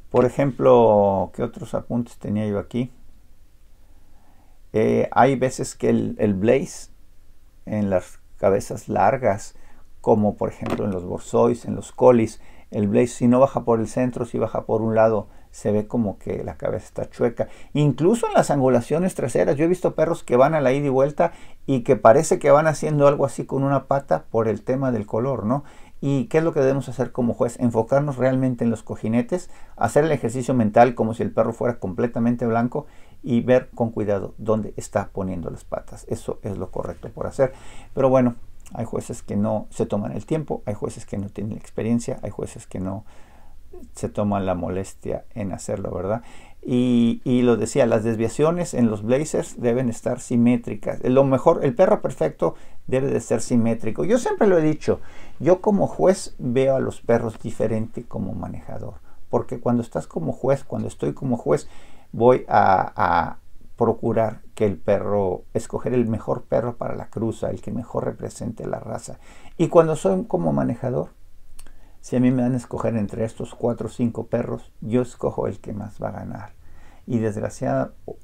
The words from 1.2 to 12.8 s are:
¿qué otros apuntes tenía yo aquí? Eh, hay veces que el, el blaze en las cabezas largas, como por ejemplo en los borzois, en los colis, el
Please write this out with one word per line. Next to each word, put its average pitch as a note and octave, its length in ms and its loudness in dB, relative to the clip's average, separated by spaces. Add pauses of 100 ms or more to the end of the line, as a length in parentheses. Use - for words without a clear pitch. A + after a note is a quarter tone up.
¿qué B2 100 -6
otros A#2 320 -8
apuntes - 420 -4
tenía G#2+ 300 -4
yo G2+ 120 -2
aquí? B2 320 -4 (1800)
Eh, A#2 380 2
hay C3 240 6
veces B2+ 400 -2
que A#2+ 140 0
el, A2+ 300 0
el G#2 140 2
blaze A#2 580 0 (720)
en G#2 240 -2
las - 300 -2 (180)
cabezas - 520 0
largas, G#2+ 680 0 (460)
como G#2 340 4
por G#2 140 -4
ejemplo - 360 -4
en G#2 60 -2
los F2+ 140 -4
borzois, A#2 600 0
en G#2 100 -4
los - 160 -10
colis, B2 500 4 (300)
el G#2 160 0